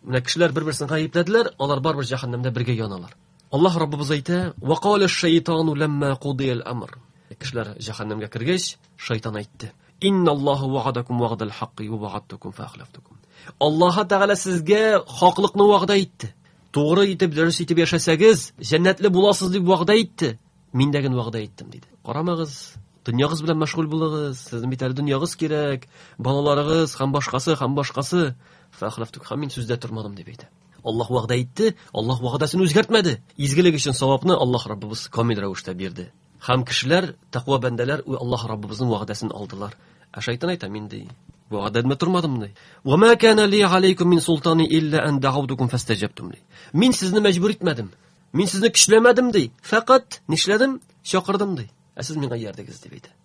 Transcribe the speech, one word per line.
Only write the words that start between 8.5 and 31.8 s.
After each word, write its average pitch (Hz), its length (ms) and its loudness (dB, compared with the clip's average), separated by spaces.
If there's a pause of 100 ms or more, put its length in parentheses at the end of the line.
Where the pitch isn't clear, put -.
шайтан 113 380 -6
әйтте: 104 380 -12 (280)
"Инна 185 300 4
Аллаһа 139 360 0
ваадакум 123 520 -4
ваадал 113 320 -2
хакки - 380 -10
ва 110 80 -8
ваадтукум 101 560 -12
фа 107 120 -14
ахлафтукум". - 540 -20 (420)
Аллаһ 175 460 4
Тәгалә 202 280 4
сезгә 190 720 2
хаклыкны 196 560 2
вәгъдә 202 360 4
итте. - 360 -6 (380)
"Тугры 151 400 4
итеп, 170 220 0
дөрес 165 260 0
итеп 165 180 0
яшәсәгез, 170 800 4
җәннәтле 180 500 2
буласыз", — 190 440 4
дип 196 100 0
вәгъдә 180 380 4
итте. 151 380 -4 (340)
"Мин 139 200 2
дә 143 100 0
генә 127 160 -2
вәгъдә 113 260 -6
иттем", — - 280 -18
диде. - 140 -20 (180)
Карамагыз, 156 680 -6 (300)
дөньягыз 147 380 0
белән 160 160 0
мәшгуль 156 320 -2
булыгыз, 151 600 -4
сезнең 120 200 -6
бит 131 120 -6
әле 131 120 -4
дөньягыз 135 420 -2
кирәк, 147 500 -4 (320)
балаларыгыз 143 800 0
һәм 135 160 -2
башкасы, 139 420 -2
һәм 135 200 -2
башкасы. 143 600 -2 (360)
"Фа - 160 -8
ахлафтук", 113 400 -10
һәм 131 140 -6
мин 143 100 -6
сүздә 120 260 -6
тормадым, 110 380 -10
дип 98 140 -18
әйтә. - 180 -20 (380)
Аллаһ 117 260 -2
вәгъдә 120 320 0
итте, 208 320 -2 (180)